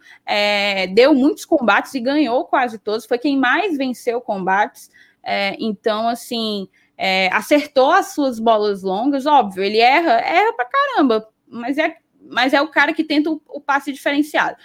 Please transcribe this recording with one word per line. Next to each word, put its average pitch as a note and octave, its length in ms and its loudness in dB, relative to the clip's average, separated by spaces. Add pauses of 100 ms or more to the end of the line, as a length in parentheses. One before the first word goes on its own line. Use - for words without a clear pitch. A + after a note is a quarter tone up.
(260)
é, G3+ 640 0
deu A#3+ 260 6
muitos C#4 320 0
combates A#3+ 480 2
e C#4 60 -4
ganhou C4+ 460 0
quase B3 340 -2
todos, G#3+ 260 -6
foi B3 140 -2
quem C#4 180 0
mais C#4+ 400 0
venceu B3+ 440 -4
combates, G3 680 -2 (340)
é, G3+ 360 -4
então, A3 480 -4
assim, A3 600 -6 (300)
é, F#3+ 340 0
acertou C#4 600 2
as F4+ 160 4
suas C4+ 320 -4
bolas G#3 420 0
longas, B3 460 -2
óbvio, G#3 360 2
ele G#3 140 0
erra, C4 360 4
erra F#4+ 400 2
pra A#4 120 -6
caramba, F4+ 640 0 (200)
mas A#3+ 300 -8
é, D#4+ 200 -2 (300)
mas B3 260 0
é C#4+ 80 4
o D#4 60 0
cara D4+ 240 0
que D#4+ 120 -4
tenta D#4 260 0
o, D4+ 180 -4
o C#4+ 140 -14
passe C#4 300 -2
diferenciado. C#4+ 720 -2